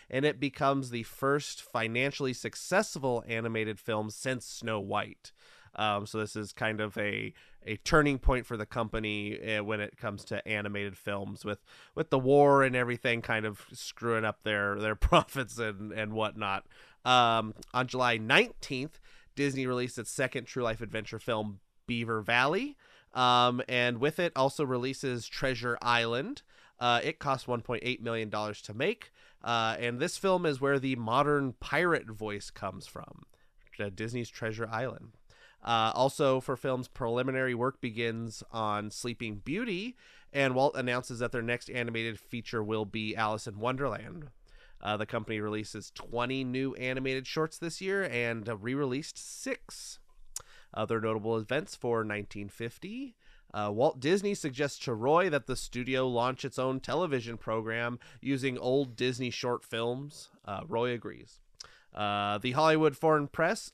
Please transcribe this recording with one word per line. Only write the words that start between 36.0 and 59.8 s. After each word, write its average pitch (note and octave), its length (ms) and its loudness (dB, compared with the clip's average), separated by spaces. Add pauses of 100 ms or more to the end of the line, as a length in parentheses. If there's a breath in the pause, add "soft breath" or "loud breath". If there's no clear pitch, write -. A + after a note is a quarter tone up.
for C3 160 -2
films, B2+ 320 -2
preliminary B2+ 640 0
work B2 240 0
begins A#2 720 -4
on G#2+ 400 -2
Sleeping A#2 440 -6
Beauty, G3 600 -4 (380 soft breath)
and C3+ 220 4
Walt C3+ 200 4
announces B2 440 -2
that A#2+ 120 0
their B2 100 -2
next A#2+ 280 -2
animated A2+ 500 -4
feature A2+ 420 -6
will G#2+ 220 0
be G#2+ 320 -4
Alice G#2+ 320 0
in G#2 120 -10
Wonderland. B2 680 -4 (540 soft breath)
Uh, G#2+ 160 -2
the G#2+ 80 0
company A2 340 -2
releases G#2+ 520 -4
twenty B2 520 -2
new C3 300 -2
animated C3 520 -2
shorts D#3 320 -2
this E3 220 -6
year F#3+ 240 0
and, A#2+ 460 -2
uh, A2+ 80 -4
re-released C3 600 -2
six. - 800 -10 (760 loud breath)
Other A2+ 260 0
notable A2 380 0
events C3+ 400 -2
for A#2 260 0
nineteen G#2 460 -6
fifty. G#3+ 640 -10 (380 soft breath)
Uh, G#2 180 -2
Walt B2+ 300 2
Disney G3 320 2
suggests C#3 460 -4
to B2+ 140 -4
Roy D3 360 4
that D3 180 0
the B2+ 80 -2
studio B2+ 500 -2
launch B2+ 380 0
its C3+ 160 -6
own C3 220 0
television C3 560 -2
program A2+ 640 -2 (200 loud breath)
using C3 380 0
old B2+ 400 2
Disney B2 320 0
short A#2+ 340 -2
films. B2 640 -4 (160)